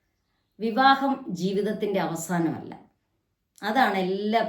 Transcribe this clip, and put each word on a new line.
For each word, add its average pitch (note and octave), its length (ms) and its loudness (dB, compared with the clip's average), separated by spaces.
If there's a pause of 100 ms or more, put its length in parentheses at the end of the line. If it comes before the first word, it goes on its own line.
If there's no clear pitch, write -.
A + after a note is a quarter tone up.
(600)
വിവാഹം C4 540 4 (160)
ജീവിതത്തിൻ്റെ G3 800 -2
അവസാനമല്ല, E3 640 -4 (960)
അതാണ് A3 280 2 (100)
എല്ലാ G#3 420 0